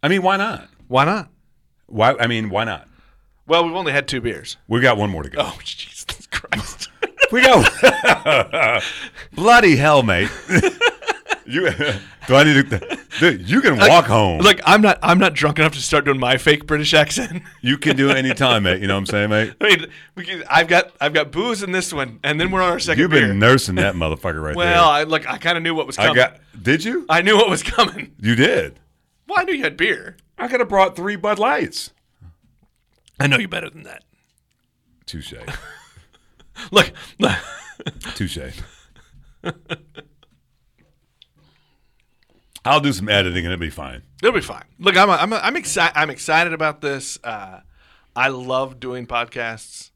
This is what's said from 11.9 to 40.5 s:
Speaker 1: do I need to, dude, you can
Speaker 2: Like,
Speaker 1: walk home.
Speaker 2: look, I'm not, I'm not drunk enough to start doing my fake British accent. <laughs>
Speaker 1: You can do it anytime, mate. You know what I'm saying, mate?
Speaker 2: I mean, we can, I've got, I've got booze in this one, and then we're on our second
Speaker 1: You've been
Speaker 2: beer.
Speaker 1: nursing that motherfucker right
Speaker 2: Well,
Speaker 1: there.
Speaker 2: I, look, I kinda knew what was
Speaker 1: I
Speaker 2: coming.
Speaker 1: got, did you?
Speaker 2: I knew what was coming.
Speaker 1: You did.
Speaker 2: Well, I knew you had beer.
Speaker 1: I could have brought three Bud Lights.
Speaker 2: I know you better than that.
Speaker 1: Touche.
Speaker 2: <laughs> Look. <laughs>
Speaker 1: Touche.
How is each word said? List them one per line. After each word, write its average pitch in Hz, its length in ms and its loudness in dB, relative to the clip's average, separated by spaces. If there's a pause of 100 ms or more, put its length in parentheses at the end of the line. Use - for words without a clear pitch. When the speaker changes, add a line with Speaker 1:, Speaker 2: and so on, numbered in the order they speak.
Speaker 1:
do 127 80 4
I 143 80 8
need 139 260 4
to, - 300 -8 (200)
dude, 107 300 2
you 202 120 4
can 196 180 4
Speaker 2:
Like, 104 100 8
Speaker 1:
walk 165 160 8
home. 104 360 2
Speaker 2:
look, 202 240 6
I'm 208 180 6
not, 202 180 4
I'm 175 160 4
not 180 160 2
drunk 147 240 0
enough 156 160 2
to 139 80 -10
start 143 240 0
doing 139 140 0
my 127 180 2
fake 147 300 0
British 151 260 0
accent. 160 480 0 (100)
<laughs> - 100 -20
Speaker 1:
You 135 180 0
can 143 180 0
do 139 140 2
it 135 60 2
anytime, 131 460 0
mate. 92 200 0
You 98 40 -4
know 98 60 0
what 98 60 -2
I'm 95 80 -6
saying, 104 240 -2
mate? 107 280 -2
Speaker 2:
I - 80 -2
mean, 165 200 0 (260)
we 180 120 -14
can, 180 220 -10
I've 165 200 2
got, 175 240 0 (100)
I've 147 100 -2
got 147 200 -2
booze 202 320 -4
in 180 80 -8
this 180 200 -4
one, 127 320 -8
and 151 160 -2
then 185 120 -2
we're 185 100 -2
on 180 80 2
our 170 100 -2
second 156 220 0
Speaker 1:
You've 175 80 2
been 135 200 4
Speaker 2:
beer. 98 40 -2
Speaker 1:
nursing 113 420 4
that 92 200 0
motherfucker 80 480 -4
right 76 120 -6
Speaker 2:
Well, 175 360 2
Speaker 1:
there. - 100 2
Speaker 2:
I, - 40 -2
look, 156 220 -4
I 123 120 -8
kinda 170 200 -2
knew 165 140 -4
what 151 140 -4
was 131 100 -12
Speaker 1:
I 101 60 0
Speaker 2:
coming. 151 140 2
Speaker 1:
got, 127 220 2 (220)
did 147 220 0
you? 262 260 -6
Speaker 2:
I 170 140 2
knew 208 120 4
what 208 140 4
was 175 140 -4
coming. - 560 -4
Speaker 1:
You 113 160 0
did. 113 440 0 (480)
Speaker 2:
Well, 381 120 -2
I 370 40 -2
knew 359 100 -4
you 269 100 -6
had 156 120 -4
beer. - 420 -4 (200)
Speaker 1:
I 240 120 -8
could 247 100 -2
have 208 100 -2
brought 190 260 2
three 196 200 -6
Bud 202 240 -4
Lights. 254 540 -4 (1300)
Speaker 2:
I 135 60 0
know 139 140 2
you 214 80 -4
better - 240 -10
than 156 120 -20
that. - 200 -20 (1040)
Speaker 1:
Touche. 73 260 -16 (640)
Speaker 2:
<laughs> - 760 -20
Look. 196 200 2 (280)
<laughs> - 920 -6
Speaker 1:
Touche. 92 240 -8 (4000)